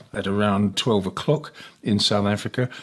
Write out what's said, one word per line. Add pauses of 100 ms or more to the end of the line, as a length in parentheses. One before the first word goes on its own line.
(120)
at
around
twelve
o'clock (280)
in
South
Africa. (140)